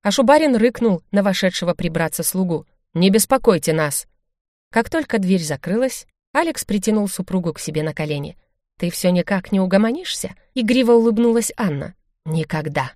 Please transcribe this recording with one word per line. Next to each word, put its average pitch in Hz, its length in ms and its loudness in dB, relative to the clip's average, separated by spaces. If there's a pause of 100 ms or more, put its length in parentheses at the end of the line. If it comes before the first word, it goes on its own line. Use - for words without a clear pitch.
А 202 60 2
Шубарин 277 440 4
рыкнул 226 480 0 (100)
на 202 100 2
вошедшего 180 500 -2
прибраться 165 500 -4
слугу: 180 440 -4 (260)
«Не 175 160 4
беспокойте 214 640 2
нас!» 151 340 -2 (640)
Как 226 200 -2
только 302 280 -2
дверь 185 240 2
закрылась, 180 640 -4 (280)
Алекс 320 320 -2
притянул 208 420 0
супругу 180 460 -4
к - 40 -16
себе 151 240 -4
на 156 120 -4
колени. 147 420 -6 (420)
«Ты 175 120 -2
всё - 180 -2
никак 180 420 0
не 196 100 2
угомонишься?» 214 720 -2 (200)
игриво 247 380 2
улыбнулась 233 640 4
Анна. 160 380 -4 (320)
«Никогда!» 156 680 -4